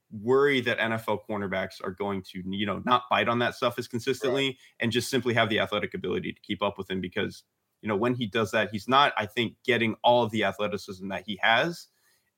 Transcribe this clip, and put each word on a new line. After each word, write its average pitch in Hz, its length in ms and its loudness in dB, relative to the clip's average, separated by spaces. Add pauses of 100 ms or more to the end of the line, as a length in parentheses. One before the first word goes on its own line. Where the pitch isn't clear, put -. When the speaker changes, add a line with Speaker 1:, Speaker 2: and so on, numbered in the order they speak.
(120)
Speaker 1:
worry 131 500 4
that 113 180 0
N 113 140 0
F 113 160 -4
L 104 180 -2
cornerbacks 95 560 -4
are 98 80 -6
going 98 320 -4
to, 92 220 -12
you 98 220 -4
know, 95 180 -4
not 123 240 2
bite 104 180 4
on 120 120 2
that 120 160 0
stuff 123 240 0
as 120 80 -8
consistently 135 640 -2
Speaker 2:
Right. 131 80 -8 (220)
Speaker 1:
and 113 120 0
just 113 180 0
simply 123 240 0
have 113 160 4
the 104 100 2
athletic 101 360 -2
ability 92 380 -4
to - 80 -20
keep 101 200 -6
up 101 160 0
with 98 120 -8
him 92 120 -2
because, 95 420 -6 (380)
you - 80 -8
know, 107 60 0
when 123 180 0
he 120 140 -4
does 110 240 0
that, 107 200 2
he's 107 160 -6
not, 135 300 6
I 107 80 0
think, 110 380 -4
getting 113 400 2
all 123 200 6
of 110 80 0
the 110 120 0
athleticism 98 640 -4
that 95 180 -6
he 101 160 -10
has 131 460 2 (500)